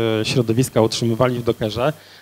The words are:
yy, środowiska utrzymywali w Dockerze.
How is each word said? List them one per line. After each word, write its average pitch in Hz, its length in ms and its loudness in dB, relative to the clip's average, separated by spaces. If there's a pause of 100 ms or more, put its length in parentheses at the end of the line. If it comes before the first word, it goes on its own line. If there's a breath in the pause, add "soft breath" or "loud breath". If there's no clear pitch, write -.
(180)
yy, 107 60 -2
środowiska 117 560 0
utrzymywali 117 580 0
w 117 60 -8
Dockerze. 117 480 -2 (280 loud breath)